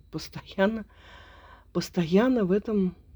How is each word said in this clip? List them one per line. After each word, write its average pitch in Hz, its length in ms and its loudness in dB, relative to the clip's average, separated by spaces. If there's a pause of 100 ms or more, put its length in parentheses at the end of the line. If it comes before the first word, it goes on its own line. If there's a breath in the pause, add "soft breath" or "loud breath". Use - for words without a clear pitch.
(100)
постоянно, 202 720 -4 (880 soft breath)
постоянно 196 720 2
в 175 60 -2
этом 202 460 0 (200)